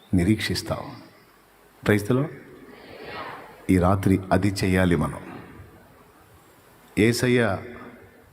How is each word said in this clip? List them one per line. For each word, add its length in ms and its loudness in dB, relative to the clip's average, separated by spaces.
నిరీక్షిస్తావు. 960 -2
ప్రైజ్ 220 2
ది 60 2
లార్డ్. 180 0
ఈ 80 6
రాత్రి 420 2
అది 160 2
చేయాలి 480 2
మనం. 240 -2
యేసయ్య 580 2